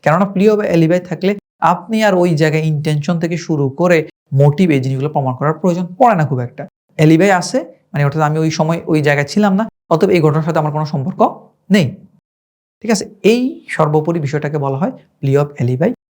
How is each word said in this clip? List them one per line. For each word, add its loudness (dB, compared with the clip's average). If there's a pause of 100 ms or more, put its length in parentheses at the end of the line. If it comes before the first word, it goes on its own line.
কেননা 2
plea 2
of -2
alibi 4
থাকলে -4 (220)
আপনি 0
আর 4
ওই 2
জায়গায় 0
ইনটেনশন -2
থেকে -4
শুরু -2
করে 0 (260)
মোটিভ, 4
এই 2
জিনিসগুলো -4
প্রমাণ -4
করার -2
প্রয়োজন -2
পড়ে 2
না 0
খুব -4
একটা। -10 (280)
অ্যালিবাই 4
আছে -2 (200)
মানে, 0
অর্থাৎ -2
আমি 0
ওই 0
সময় -2
ওই 2
জায়গায় 0
ছিলাম 2
না, -2 (200)
অতএব 2
এই 2
ঘটনার 2
সাথে -2
আমার -2
কোনো -4
সম্পর্ক -4 (240)
নেই। 2 (840)
ঠিক -4
আছে? -2 (140)
এই 0
সর্বোপরি 0
বিষয়টাকে -4
বলা -4
হয় -4 (320)
plea 2
of -4
alibi 0 (160)